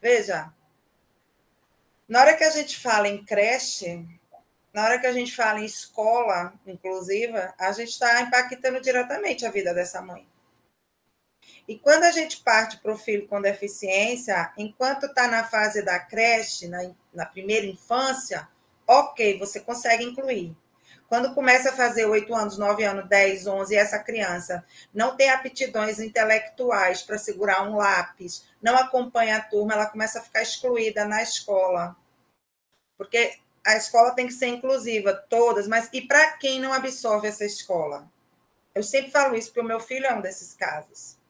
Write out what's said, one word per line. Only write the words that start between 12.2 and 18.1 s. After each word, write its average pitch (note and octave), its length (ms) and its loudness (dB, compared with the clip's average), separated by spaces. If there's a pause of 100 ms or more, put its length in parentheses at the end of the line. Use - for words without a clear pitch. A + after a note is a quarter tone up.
parte A3+ 340 2
pro G#3+ 180 -6
filho G#3 320 -4
com G3+ 140 -4
deficiência, G3+ 1120 -2
enquanto C#4 560 -4
tá B3 160 2
na A3+ 160 0
fase G#3+ 400 -2
da F3+ 160 -2
creche, A3 680 0
na, F3+ 240 -10 (200)
na E3 140 -10
primeira G3+ 400 -4
infância, A#3 840 -4 (380)